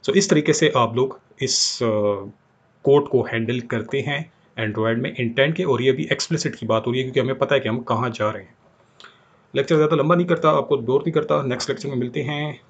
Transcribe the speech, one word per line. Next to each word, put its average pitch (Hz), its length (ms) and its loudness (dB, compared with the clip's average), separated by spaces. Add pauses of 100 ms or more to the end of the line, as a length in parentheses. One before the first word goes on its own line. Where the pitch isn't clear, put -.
So - 120 0
इस 196 140 4
तरीके 151 240 4
से 156 240 2
आप 113 180 2
लोग 131 240 -2 (220)
इस, - 420 -2
अ, 117 40 2 (960)
code 143 240 4
को 120 140 2
handle 117 380 -2
करते 120 400 -4
हैं 147 340 -6 (220)
Android 110 400 0
में 131 180 -4
intent 135 400 0
के। 180 80 -4
और 123 180 0
ये 131 100 4
भी 151 200 -2
explicit 151 440 -4
की - 100 -10
बात 110 220 0
हो 120 40 -2
रही 127 100 0
है - 20 -2
क्योंकि 131 160 -2
हमें 131 180 -2
पता 139 180 0
है 131 60 4
कि 110 80 -4
हम 117 100 -2
कहाँ 120 300 -2
जा 107 200 -2
रहे 101 140 -8
हैं। - 120 -20 (1000)
Lecture 139 220 2
ज़्यादा 156 200 4
लंबा 151 200 4
नहीं 175 120 2
करता, 160 220 2
आपको 143 280 2
बोर 127 240 0
नहीं 165 120 -4
करता। 151 300 0
next 127 260 -4
lecture 139 200 -6
में 135 60 -6
मिलते 127 260 -4
हैं। 147 380 -6 (100)